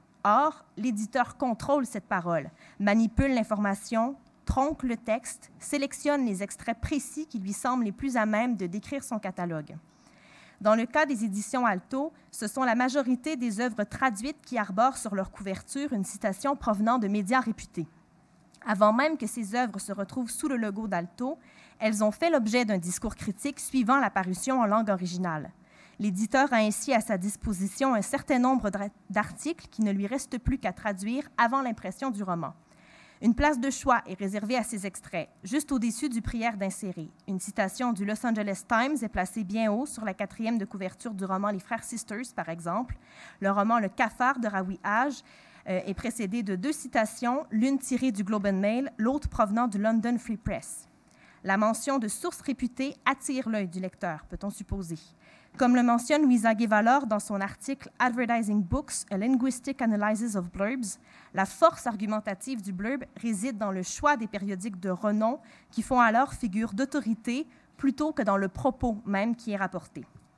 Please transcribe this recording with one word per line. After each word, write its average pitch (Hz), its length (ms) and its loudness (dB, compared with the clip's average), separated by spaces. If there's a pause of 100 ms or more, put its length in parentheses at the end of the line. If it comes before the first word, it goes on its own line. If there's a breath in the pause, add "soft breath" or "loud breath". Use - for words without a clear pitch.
(240)
Or, 262 400 4 (120)
l'éditeur 226 600 -2
contrôle 262 500 0
cette - 200 -8
parole, 170 440 -2 (280 loud breath)
manipule 226 560 4
l'information, 220 800 0 (280)
tronque 277 380 0
le 240 140 0
texte, - 640 -4
sélectionne 277 680 0
les 196 160 0
extraits - 380 -6
précis - 460 -4
qui - 120 -6
lui 190 140 -4
semblent 247 320 0
les 202 80 0
plus 269 240 -2
à 214 100 2
même 220 300 2
de 185 100 -2
décrire 214 380 -6
son 214 140 -4
catalogue. 170 580 -6 (840 loud breath)
Dans 214 140 6
le 226 100 2
cas 302 220 2
des 240 180 0
éditions 208 400 -2
Alto, 262 480 0 (180 soft breath)
ce - 160 -6
sont 262 180 -2
la 233 100 4
majorité 254 640 2
des 233 240 -2
œuvres 233 240 -2
traduites 262 580 -2
qui 240 160 -6
arborent 220 400 2
sur 208 160 -6
leur 190 160 -2
couverture 247 640 -6
une 196 100 0
citation 214 500 -2
provenant 226 440 2
de 208 100 0
médias 208 320 2
réputés. 214 460 -4 (800)
Avant 214 260 6
même 294 240 2
que - 100 -4
ces 208 280 -6
œuvres 240 240 0
se 202 140 -8
retrouvent 202 380 -4
sous - 180 -2
le 269 80 0
logo 214 300 -2
d'Alto, 196 520 -4 (400 loud breath)
elles 214 260 2
ont 214 60 6
fait 330 180 2
l'objet 247 380 4
d'un 208 100 2
discours 180 380 -4
critique - 440 -6
suivant 262 400 2
la 226 120 2
parution 190 500 0
en 226 60 4
langue 214 240 4
originale. 180 600 -2 (480 loud breath)
L'éditeur 214 540 2
a 240 40 4
ainsi 214 360 2
à 226 80 6
sa 214 160 -2
disposition 202 800 0
un 208 80 2
certain 269 360 0
nombre 247 300 2
dra-, 202 200 -4 (200)
d'articles - 640 -4
qui - 120 -4
ne 202 100 2
lui 196 140 0
reste 254 320 -4
plus 254 200 0
qu'à 185 140 -4
traduire 214 560 -4 (100)
avant 240 240 4
l'impression 254 480 -4
du 208 120 -4
roman. 170 300 -4 (680 loud breath)
Une 220 120 6
place 285 260 2
de 269 80 0
choix 262 380 2
est 185 120 -10
réservée 208 380 -2
à 240 60 0
ces 202 240 -6
extraits, - 420 -8 (160)
juste 277 280 -2
au-dessus 240 360 0
du 233 140 -4
prière 220 340 -2
d'insérer. 185 540 -6 (180)
Une 190 100 -2
citation 220 540 -2
du 196 140 -2
Los 214 200 -2
Angeles 208 400 -2
Times 254 360 2
est 220 80 -4
placée 190 340 -2
bien 214 260 0
haut 220 140 0
sur 226 220 -8
la 190 80 -4
quatrième 220 420 -4
de 202 80 -2
couverture 196 480 -8
du 190 140 -4
roman 196 240 0
Les 190 100 -2
Frères - 240 -6
Sisters, 233 500 -10
par 170 140 -6
exemple. 170 480 -4 (440 loud breath)
Le 196 100 2
roman 208 280 4
Le 202 120 0
Cafard 254 480 0
de 226 100 -2
Rawi 190 340 -4
Hage, 240 400 0 (460 loud breath)
euh, 185 160 -2
est 196 80 -4
précédé 226 500 -4
de 190 140 -2
deux 233 160 -2
citations, 240 800 -2
l'une 254 280 2
tirée 262 320 0
du 196 140 -2
Globe 202 220 0
and 196 80 2
Mail, 220 420 0
l'autre 262 320 0
provenant 226 400 2
du 208 80 -4
London 226 400 2
Free 226 220 -6
Press. - 500 -8 (560 soft breath)
La 196 140 2
mention 220 400 2
de 220 100 -2
sources - 320 -6
réputées 269 540 -4 (100)
attire 262 460 -2
l'œil 208 180 -2
du 175 120 -8
lecteur, 180 500 -6
peut-on 180 180 -8
supposer. 190 500 -6 (580 soft breath)
Comme 247 180 6
le 247 80 6
mentionne 240 400 4
Louisa 233 320 6
Guévalor 226 520 4
dans 208 120 2
son 202 220 -4
article - 580 -6
Advertising 226 640 2
Books, 262 480 -2
A 196 80 -2
Linguistic 262 640 0
Analysis 214 540 0
of 175 140 -4
Blurbs, 208 480 -4 (360 loud breath)
la 190 100 2
force - 420 4
argumentative 214 760 -4
du 196 100 -6
blurb 226 320 -4 (160)
réside 226 380 -2
dans 202 140 -2
le 185 100 -2
choix 294 340 2
des 220 120 -4
périodiques 196 500 -6
de 190 120 -4
renom 214 500 0 (300 loud breath)
qui 226 120 -4
font 254 160 2
alors 240 360 6
figure 220 380 -2
d'autorité 254 760 -2 (300 loud breath)
plutôt 302 360 0
que 285 100 0
dans 196 140 4
le 196 120 2
propos 240 560 -2
même 202 300 2
qui - 160 -8
est 202 60 -2
rapporté. 185 500 -6 (320)